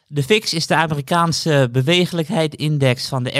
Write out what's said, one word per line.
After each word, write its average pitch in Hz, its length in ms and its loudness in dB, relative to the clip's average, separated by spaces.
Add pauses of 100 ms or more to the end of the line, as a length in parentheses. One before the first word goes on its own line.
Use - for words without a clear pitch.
De 143 160 -4
fix 214 300 2
is 160 140 -2
de 165 80 0
Amerikaanse 151 960 0
bewegelijkheidindex 151 1400 0
van 127 160 -4
de - 160 -4